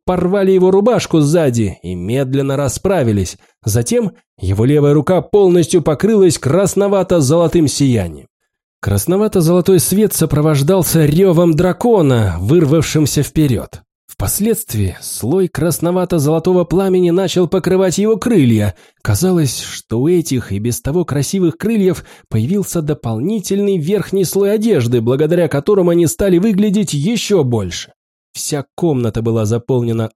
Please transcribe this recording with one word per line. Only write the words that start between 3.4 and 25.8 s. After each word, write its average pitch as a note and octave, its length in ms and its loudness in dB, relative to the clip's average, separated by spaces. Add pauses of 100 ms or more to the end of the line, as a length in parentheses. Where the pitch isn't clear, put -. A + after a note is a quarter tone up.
Затем B2 480 -2 (280)
его F#2+ 240 0
левая C#3+ 300 4
рука D#3+ 260 2
полностью F3+ 600 2
покрылась F#3+ 560 2
красновато-золотым F3 1300 0
сиянием. F#2+ 600 -2 (520)
Красновато-золотой F3+ 1000 2
свет G3 340 0
сопровождался D#3 920 2
рёвом E3+ 480 4
дракона, D3+ 840 2
вырвавшимся D3+ 840 0
вперёд. C3 600 -4 (240)
Впоследствии - 960 -4
слой E3+ 460 -2
красновато-золотого E3+ 1160 0
пламени F#3 460 0
начал F3+ 380 0
покрывать F#3 500 0
его G#3+ 180 2
крылья. B2 580 2 (280)
Казалось, D#3 580 0
что - 400 -8
у C#3+ 80 0
этих D#3 440 -2
и G2 60 -4
без A#2 220 -4
того D#3+ 240 -2
красивых D#3+ 540 -2
крыльев G3 460 -2 (260)
появился E3+ 500 -2
дополнительный F3+ 960 -4
верхний F#3+ 480 -2
слой G3 300 0
одежды, D3+ 460 0
благодаря D3+ 480 0
которому F3 420 0